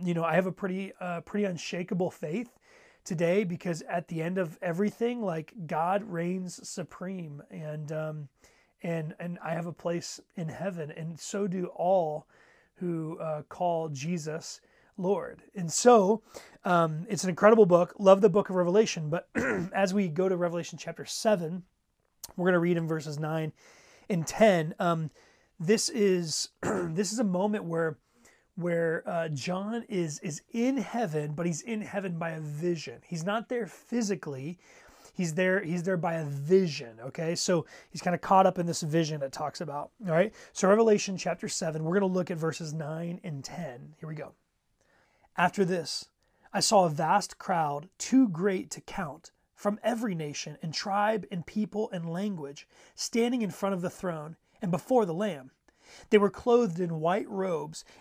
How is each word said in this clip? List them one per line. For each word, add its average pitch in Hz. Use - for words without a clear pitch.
you 175
know, 165
I 160
have 185
a 185
pretty, 190
uh, 175
pretty 208
unshakable 175
faith 175
today, 175
because 170
at 175
the 160
end 180
of 175
everything, 208
like, 160
God 180
reigns 180
supreme, 175
and, 151
um, 156
and, 165
and 175
I 160
have 170
a 170
place -
in 165
heaven, 165
and 160
so 202
do 180
all 165
who, 165
uh, 156
call 165
Jesus 156
Lord. 185
And 170
so, 220
um, 170
it's 175
an 185
incredible 214
book. 175
Love 196
the 175
book 196
of 185
Revelation. 180
But 170
<clears throat> 220
as 196
we 196
go 175
to 185
Revelation 170
chapter 165
seven, 180
we're 180
gonna 180
read 175
in 165
verses 156
nine 156
and 165
ten. 180
Um, 165
this 202
is, 185
<clears throat> -
this 180
is 214
a 262
moment 196
where, 165
where, 170
uh, 170
John 185
is, 165
is 156
in 254
heaven, 156
but 170
he's 170
in 220
heaven 190
by 165
a 160
vision. 156
He's 165
not 214
there 240
physically. 170
He's 170
there, 185
he's 175
there 185
by 170
a 160
vision, 143
okay? 160
So 175
he's -
kinda 175
caught 190
up 185
in 175
this 170
vision 156
it 135
talks 147
about, 147
all 170
right? 185
So -
Revelation 208
chapter 175
seven, 160
we're 170
gonna 196
look 185
at 175
verses 160
nine 160
and 143
ten. 147
Here 160
we 156
go. 151
"After 180
this, 170
I 202
saw 196
a 165
vast 165
crowd, 156
too 262
great 185
to -
count, -
from 208
every 226
nation 151
and 156
tribe 208
and 175
people 214
and 170
language, 165
standing 240
in 190
front 196
of 175
the 175
throne 160
and 180
before 226
the 170
Lamb. 160
They 220
were 202
clothed 233
in 165
white 185
robes 170